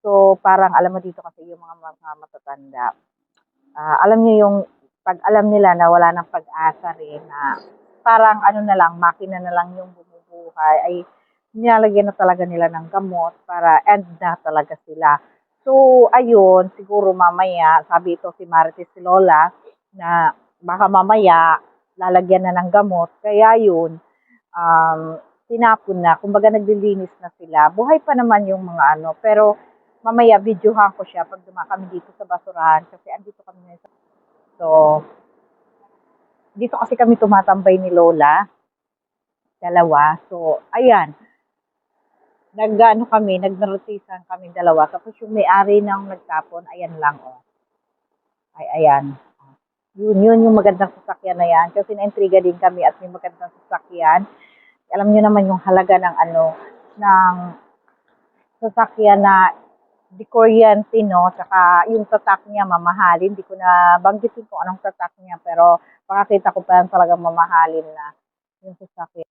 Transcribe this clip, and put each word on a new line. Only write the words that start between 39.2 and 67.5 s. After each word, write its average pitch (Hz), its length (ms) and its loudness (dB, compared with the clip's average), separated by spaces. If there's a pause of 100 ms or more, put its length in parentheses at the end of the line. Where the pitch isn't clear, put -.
Dalawa. 170 560 0 (160)
So, 165 400 -6
ayan. 208 400 2 (1500)
Nag-ano 220 480 2
kami, 208 320 -2
nagnarotisan 196 880 -10
kami 180 300 -18
dalawa. 160 340 2
Tapos 214 300 -16
yung 214 160 -10
may-ari 196 420 2
ng 196 320 -6
nagtapon, 170 600 -14
ayan 170 260 -16
lang, 147 240 -4
oh. 127 220 -20 (1120)
Ay, 160 240 -8
ayan. 139 320 0 (800)
Yun, 202 240 -2
yun 226 300 4
yung 220 80 4
magandang 196 340 0
sasakyan - 460 -12
na 175 80 -2
yan. 170 260 2
Kasi 202 240 -6
naintriga 202 460 0
din 180 180 -2
kami 180 300 -2
at - 100 -6
may 180 140 -20
magandang 175 400 -18 (100)
sasakyan. 175 640 -2 (640)
Alam 202 220 -2
nyo 214 160 4
naman 208 180 2
yung 185 140 -4
halaga 185 400 0
ng 175 180 -6
ano, 165 260 -2 (540)
ng 185 360 2 (1200)
sasakyan 214 640 0
na 190 320 2 (560)
di 185 160 -20
kuryente, 226 800 2
no? 180 300 0
Tsaka 180 580 2
yung 214 160 -4
tatak 202 400 -2
niya, 208 160 -6
mamahalin. 180 720 -2
Di 190 60 -16
ko - 100 -18
na 180 460 2
banggitin 214 480 -4
kung 180 160 -14
anong 185 160 -12
tatak 180 420 -12
niya, 180 240 -20
pero 170 320 2 (300)
makakita 196 420 -2
ko 180 160 -10
pa 180 160 2
lang 180 80 -4
talaga 175 240 2
mamahalin 165 800 -2